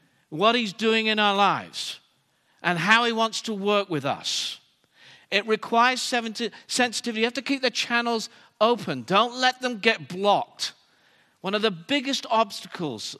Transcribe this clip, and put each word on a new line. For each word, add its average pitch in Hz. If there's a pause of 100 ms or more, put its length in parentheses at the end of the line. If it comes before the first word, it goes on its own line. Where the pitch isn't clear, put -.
(300)
what 208
he's 220
doing 220
in 214
our 208
lives, 160 (640)
and 175
how 220
he 233
wants 226
to 226
work 202
with 143
us. - (720)
It 202
requires 233
senti-, 226 (160)
sensitivity. 233
You 226
have 240
to 269
keep 269
the 254
channels 233 (300)
open. 190
Don't 240
let 254
them 247
get 190
blocked. 185 (680)
One 190
of 208
the 220
biggest 247
obstacles, 190